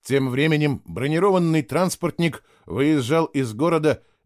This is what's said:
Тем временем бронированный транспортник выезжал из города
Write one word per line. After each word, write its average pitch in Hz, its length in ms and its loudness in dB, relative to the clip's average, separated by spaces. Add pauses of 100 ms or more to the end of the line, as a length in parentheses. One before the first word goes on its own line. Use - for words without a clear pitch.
Тем 139 260 0
временем 151 560 0
бронированный 160 760 0
транспортник 170 800 -2 (220)
выезжал 143 600 0
из 131 280 -4
города 151 500 0 (220)